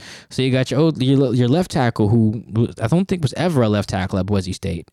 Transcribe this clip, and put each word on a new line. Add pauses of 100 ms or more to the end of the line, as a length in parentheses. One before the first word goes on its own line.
(300)
So
you
got
your,
O-,
your,
your
left
tackle,
who
was,
I
don't
think
was
ever
a
left
tackle
at
Boise
State.